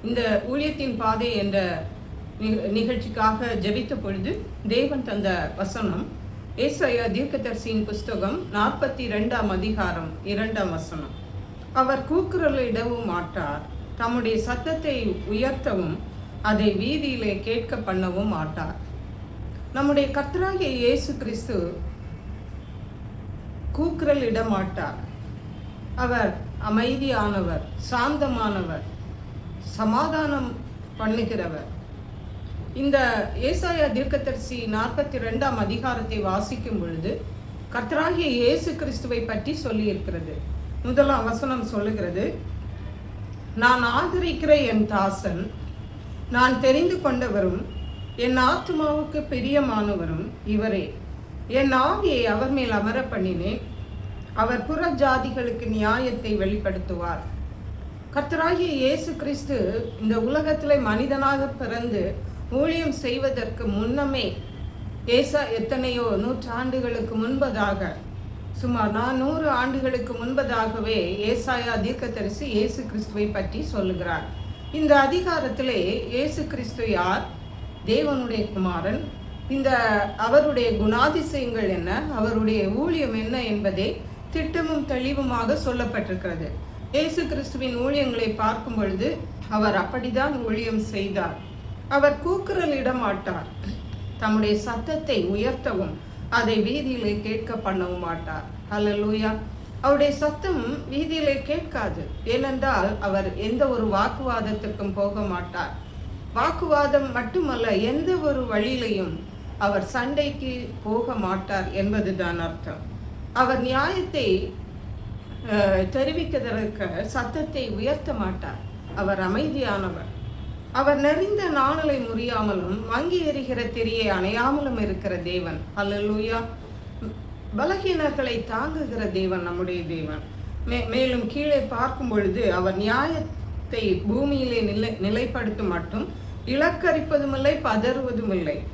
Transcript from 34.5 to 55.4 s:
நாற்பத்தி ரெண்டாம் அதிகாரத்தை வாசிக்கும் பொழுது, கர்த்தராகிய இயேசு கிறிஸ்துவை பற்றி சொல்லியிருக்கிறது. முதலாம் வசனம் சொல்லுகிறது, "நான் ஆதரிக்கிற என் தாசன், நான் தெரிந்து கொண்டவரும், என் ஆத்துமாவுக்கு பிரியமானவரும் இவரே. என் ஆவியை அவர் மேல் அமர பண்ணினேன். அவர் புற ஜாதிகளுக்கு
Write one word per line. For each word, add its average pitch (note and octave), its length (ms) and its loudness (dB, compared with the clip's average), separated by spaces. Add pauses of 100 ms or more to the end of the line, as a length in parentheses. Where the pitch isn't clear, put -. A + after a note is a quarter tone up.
நாற்பத்தி A3+ 520 -2
ரெண்டாம் B3 420 0
அதிகாரத்தை A3+ 640 -2
வாசிக்கும் G#3 600 -2
பொழுது, E3+ 420 -2 (520)
கர்த்தராகிய D#4+ 540 2
இயேசு B3+ 480 4
கிறிஸ்துவை B3+ 440 -2
பற்றி A3+ 440 -2
சொல்லியிருக்கிறது. F#3 720 -2 (500)
முதலாம் B3+ 400 6
வசனம் A#3 420 0
சொல்லுகிறது, G#3 720 -2 (1200)
"நான் B3 280 6
ஆதரிக்கிற D4+ 800 4
என் G#3+ 220 4
தாசன், F#3+ 640 0 (800)
நான் B3 280 6
தெரிந்து D4+ 360 6
கொண்டவரும், G3+ 640 2 (540)
என் B3+ 220 2
ஆத்துமாவுக்கு D4+ 920 2
பிரியமானவரும் G#3+ 1000 2 (180)
இவரே. G#3 480 0 (540)
என் C4 260 4
ஆவியை D4 500 4
அவர் A3 260 2
மேல் C4 220 2
அமர A3 400 0
பண்ணினேன். F#3 500 -2 (720)
அவர் A3+ 320 2
புற D#4+ 280 0
ஜாதிகளுக்கு B3+ 760 2